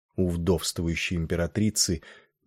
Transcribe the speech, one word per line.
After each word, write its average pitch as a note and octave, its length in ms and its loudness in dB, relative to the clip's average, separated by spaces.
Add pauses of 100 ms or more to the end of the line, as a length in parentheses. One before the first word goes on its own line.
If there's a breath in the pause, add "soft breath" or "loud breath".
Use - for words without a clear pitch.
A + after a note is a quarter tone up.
(160)
У F#2 140 2
вдовствующей E2+ 880 0
императрицы E2+ 840 0 (460 loud breath)